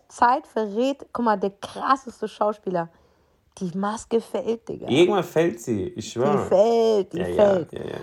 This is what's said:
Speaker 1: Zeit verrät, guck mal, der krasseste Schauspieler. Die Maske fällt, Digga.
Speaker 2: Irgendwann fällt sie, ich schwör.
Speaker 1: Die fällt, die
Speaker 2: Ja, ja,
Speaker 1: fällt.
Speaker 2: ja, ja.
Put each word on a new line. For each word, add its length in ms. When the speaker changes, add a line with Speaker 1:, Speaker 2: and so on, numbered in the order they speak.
Speaker 1:
Zeit 380
verrät, 640
guck 140
mal, 120
der 120
krasseste 800
Schauspieler. 600
Die 180
Maske 460
fällt, 480
Digga. 180
Speaker 2:
Irgendwann 360
fällt 380
sie, 260
ich 260
schwör. 180
Speaker 1:
Die 60
fällt, 640
die 40
Speaker 2:
Ja, 100
ja, 80
Speaker 1:
fällt. 380
Speaker 2:
ja, 120
ja. 180